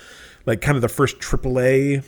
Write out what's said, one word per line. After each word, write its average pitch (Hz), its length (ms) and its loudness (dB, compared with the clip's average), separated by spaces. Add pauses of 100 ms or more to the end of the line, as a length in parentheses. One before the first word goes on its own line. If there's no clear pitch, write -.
(440)
like, 113 160 -2
kind 147 140 0
of 127 80 -2
the 113 60 2
first - 320 -2
triple 127 400 -2
A 135 480 2